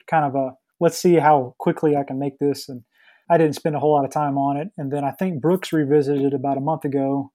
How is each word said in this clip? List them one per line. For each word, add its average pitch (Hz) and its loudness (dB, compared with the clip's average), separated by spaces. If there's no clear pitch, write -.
kind 160 2
of 131 -4
a, 131 -2
"Let's 170 2
see 180 4
how 147 4
quickly 156 0
I 143 0
can 135 -8
make 139 -6
this." 143 -2
And 123 -14
I 170 6
didn't 156 2
spend 151 -4
a - -4
whole 151 2
lot 139 2
of 135 -6
time 143 -2
on 139 -2
it. 170 -8
And 139 -8
then 143 -4
I 139 -4
think 180 -6
Brooks 180 0
revisited 143 2
it 139 0
about 135 -2
a - -4
month 139 -4
ago, 139 -2